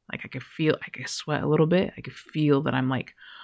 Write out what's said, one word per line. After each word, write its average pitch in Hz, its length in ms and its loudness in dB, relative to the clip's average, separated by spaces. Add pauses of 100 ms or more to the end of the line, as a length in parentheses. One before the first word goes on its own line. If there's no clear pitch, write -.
(100)
Like, - 140 -12
I - 40 -16
could 131 140 -12
feel, - 340 0 (100)
I - 40 -18
could - 180 -12
sweat - 340 -4
a - 40 -2
little 156 200 4
bit. 180 300 2
I - 40 -14
could - 140 -14
feel 147 480 2
that 135 120 -2
I'm, 131 140 0
like, 131 260 -4 (300)